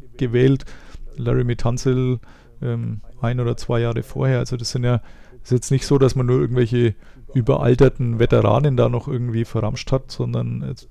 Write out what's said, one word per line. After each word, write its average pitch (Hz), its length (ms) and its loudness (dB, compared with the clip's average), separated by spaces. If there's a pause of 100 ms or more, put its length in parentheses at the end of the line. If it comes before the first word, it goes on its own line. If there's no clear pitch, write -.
(180)
gewählt. 131 480 2 (500)
Laremy 123 400 0
Tunsil, 127 640 0 (420)
ähm, 117 400 -6 (200)
ein 123 180 -2
oder 120 180 -2
zwei 120 220 -2
Jahre 117 240 -2
vorher. 131 360 0
Also 120 180 -4
das 117 140 -8
sind 123 120 -4
ja, 123 180 2 (420)
ist - 80 -6
jetzt 123 200 2
nicht 135 140 0
so, 143 120 4
dass 131 180 4
man 127 100 0
nur 127 140 2
irgendwelche 120 560 2 (380)
überalterten 127 880 2
Veteranen 117 560 4
da 120 140 4
noch 120 180 -4
irgendwie 120 380 -2
verramscht 110 460 -4
hat, 131 200 -2
sondern 120 520 -4
es, - 280 -10